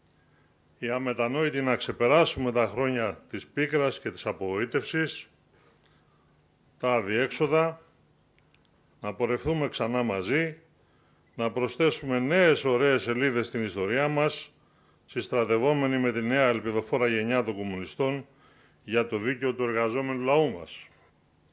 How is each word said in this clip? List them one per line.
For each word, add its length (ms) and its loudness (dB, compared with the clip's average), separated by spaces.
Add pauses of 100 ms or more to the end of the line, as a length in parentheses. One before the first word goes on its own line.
(800)
οι 100 -6
αμετανόητοι 720 0
να 140 2
ξεπεράσουμε 760 2
τα 160 2
χρόνια 600 -2
της 180 -10
πίκρας 520 -2
και 120 -6
της 140 -12
απογοήτευσης, 1040 -4 (1500)
τα 160 0
αδιέξοδα, 880 0 (1200)
να 120 -6
πορευθούμε 560 -2
ξανά 340 -2
μαζί, 540 -2 (760)
να 160 -2
προσθέσουμε 680 0
νέες 440 4
ωραίες 380 4
σελίδες 460 0
στην 160 -4
ιστορία 440 -2
μας, 440 -2 (540)
συστρατευόμενοι 920 2
με 140 2
τη 100 -2
νέα 260 2
ελπιδοφόρα 600 0
γενιά 360 0
των 120 -4
κομμουνιστών 720 -4 (560)
για 240 0
το 100 -4
δίκαιο 360 -2
του 100 -2
εργαζόμενου 600 -2
λαού 280 4
μας. 380 -14 (640)